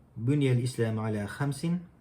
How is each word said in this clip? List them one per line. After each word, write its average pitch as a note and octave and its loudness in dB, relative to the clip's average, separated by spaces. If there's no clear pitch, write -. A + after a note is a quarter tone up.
"Bünyel B2+ 4
İslam A#2 0
ala G#2+ -2
hamsin, C#3+ -2